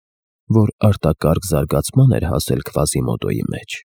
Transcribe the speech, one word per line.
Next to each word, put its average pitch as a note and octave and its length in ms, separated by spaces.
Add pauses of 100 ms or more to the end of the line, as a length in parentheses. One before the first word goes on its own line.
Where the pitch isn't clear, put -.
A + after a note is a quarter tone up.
(500)
որ A2 280
արտակարգ E2 720
զարգացման D2+ 680
էր - 120
հասել C2+ 380
Քվազիմոդոյի A#1+ 800
մեջ - 300 (140)